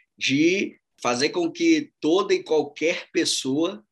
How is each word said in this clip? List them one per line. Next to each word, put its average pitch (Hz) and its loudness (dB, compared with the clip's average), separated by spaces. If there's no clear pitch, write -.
de 165 0
fazer 123 0
com 165 -2
que 160 2
toda 190 2
e 185 0
qualquer 156 -2
pessoa 165 -2